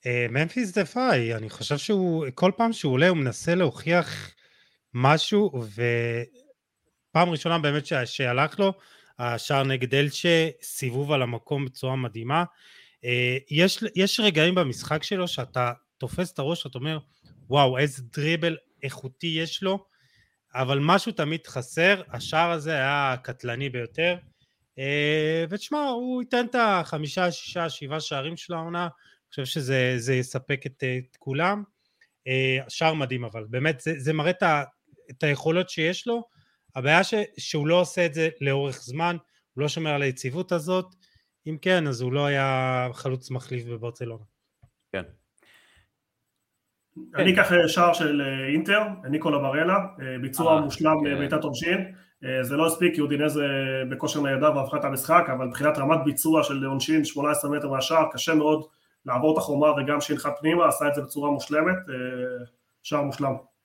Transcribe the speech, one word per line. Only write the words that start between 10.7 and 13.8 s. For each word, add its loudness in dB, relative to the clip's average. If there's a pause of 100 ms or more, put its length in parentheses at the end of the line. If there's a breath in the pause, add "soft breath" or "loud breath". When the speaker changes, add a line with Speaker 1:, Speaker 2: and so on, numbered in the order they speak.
Speaker 1:
על 2
המקום -4
בצורה -6
מדהימה. -2 (600 soft breath)
אה, 0 (140)
יש, 2 (120)